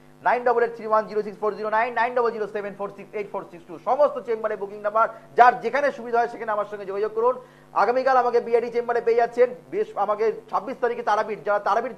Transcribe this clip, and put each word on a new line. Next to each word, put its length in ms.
নাইন 220
ডাবল 180
এইট 140
থ্রি 100
ওয়ান 200
জিরো 160
সিক্স 160
ফোর 160
জিরো 160
নাইন, 240
নাইন 200
ডাবল 160
জিরো 160
সেভেন 320
ফোর 180
সিক্স 180
এইট 180
ফোর 180
সিক্স 160
টু, 120
সমস্ত 400
চেম্বারে 380
বুকিং 240
নাম্বার, 280
যার 240
যেখানে 320
সুবিধা 260
হয় 100
সেখানে 240
আমার 180
সঙ্গে 140
যোগাযোগ 300
করুন। 200
বেশ, 260
আমাকে 360
ছাব্বিশ 300
তারিখে 220
তারাপীঠ, 420
যারা 140
তারাপীঠ 400